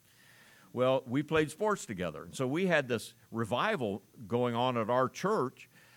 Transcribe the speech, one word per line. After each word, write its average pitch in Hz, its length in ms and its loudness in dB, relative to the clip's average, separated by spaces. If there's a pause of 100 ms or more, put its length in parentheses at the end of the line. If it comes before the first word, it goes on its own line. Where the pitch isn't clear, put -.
(720)
Well, 127 340 2
we 127 160 -2
played 156 280 0
sports 208 360 -2
together. 85 380 -6
And 87 100 -16
so 131 120 -2
we 160 200 0
had 151 220 2
this 117 260 -4 (160)
revival 120 720 -2 (240)
going 120 300 0
on 123 200 2
at 110 140 0
our 127 180 4
church, 180 600 -2 (280)